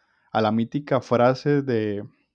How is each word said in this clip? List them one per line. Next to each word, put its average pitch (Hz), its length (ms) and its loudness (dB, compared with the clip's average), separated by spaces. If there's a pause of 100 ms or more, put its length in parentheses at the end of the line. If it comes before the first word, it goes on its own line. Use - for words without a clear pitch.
(300)
a 110 120 0
la 107 100 2
mítica 123 480 -2
frase 131 600 2
de, 107 440 -2 (280)